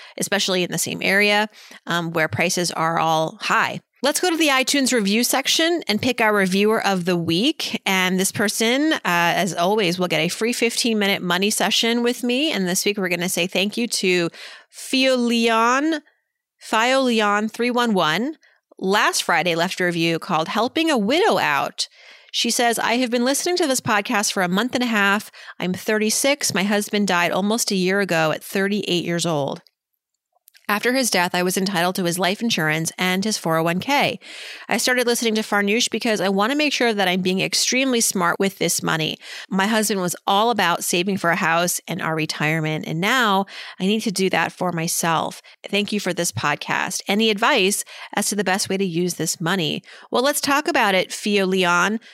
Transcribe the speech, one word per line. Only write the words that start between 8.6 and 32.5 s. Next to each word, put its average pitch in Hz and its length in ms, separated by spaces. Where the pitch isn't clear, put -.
uh, 269 100
as 170 520
always, 180 420
will 180 100
get 165 120
a 160 80
free 226 260
fifteen-minute 220 680
money 185 260
session 233 540
with 247 180
me. 262 300
And 190 160
this 180 180
week, 208 120
we're 185 120
gonna 175 200
say 175 180
thank 196 300
you 233 100
to 180 420
Fioleon, 247 1300
Fioleon 220 880
three 240 220
one 233 240
one. 185 400
Last 220 460
Friday, 170 320
left 170 240
a 185 60
review 165 340
called 160 300
Helping 285 420
a 277 60
Widow 247 420
Out. 143 480
She - 200
says, 233 260
"I 226 200
have 254 120
been 240 140
listening 277 340
to 349 100
this 247 120
podcast 208 540
for 196 100
a 180 60
month 208 260
and 247 80
a 247 40
half. 208 440
I'm 180 160
thirty-six. 220 800
My 180 100
husband 208 440
died 175 240
almost 208 400
a 202 40
year 190 260
ago 160 320
at - 100
thirty-eight 196 640
years 170 200
old. 147 360
After 214 260
his 262 180
death, 180 240
I 180 80
was 180 140
entitled 185 380
to 190 100
his 170 120
life 185 240
insurance 160 560